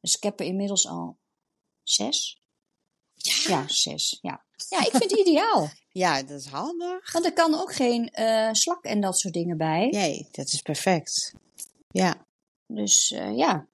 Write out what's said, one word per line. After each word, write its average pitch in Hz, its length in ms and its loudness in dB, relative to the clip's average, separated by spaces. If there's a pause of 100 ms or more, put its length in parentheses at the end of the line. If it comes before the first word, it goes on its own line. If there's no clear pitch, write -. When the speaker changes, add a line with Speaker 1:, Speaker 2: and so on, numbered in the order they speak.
Speaker 1:
Dus - 140 0
ik - 80 -12
heb 202 160 -2
er 196 60 -4
inmiddels 196 420 0
al - 300 -10 (680)
zes. - 580 -2 (760)
Speaker 2:
Ja? - 180 -4 (140)
Speaker 1:
Ja, 151 200 2
zes, - 540 -2
ja. - 220 -8 (260)
Ja, 370 100 0
ik - 120 4
vind - 200 4
het 415 80 4
ideaal. 339 500 4
Speaker 2:
<laughs> - 220 -20
Ja, 165 320 2
dat 143 160 -12
is 135 80 -14
handig. 339 640 -8
Speaker 1:
Want 339 140 0
er 339 80 2
kan 330 220 4
ook - 180 -6
geen, 240 360 0
eh, 220 420 0
slak 339 320 0
en 208 180 0
dat 190 180 0
soort 175 140 -4
dingen 170 240 -2
bij. 160 320 2
Speaker 2:
Nee, 180 420 -2
dat 139 220 -8
is - 80 -4
perfect. - 720 0 (560)
Ja. - 360 0 (420)
Speaker 1:
Dus, 208 440 2
eh, 101 260 -4
ja. 240 360 2